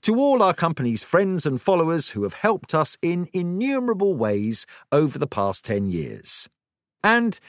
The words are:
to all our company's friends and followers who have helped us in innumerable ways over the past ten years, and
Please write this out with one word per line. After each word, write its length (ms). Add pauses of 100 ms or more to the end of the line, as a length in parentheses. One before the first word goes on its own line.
to 160
all 240
our 120
company's 480
friends 440
and 140
followers 500
who 140
have 100
helped 400
us 260
in 320
innumerable 800
ways 520 (260)
over 260
the 80
past 380
ten 240
years, 640 (520)
and 460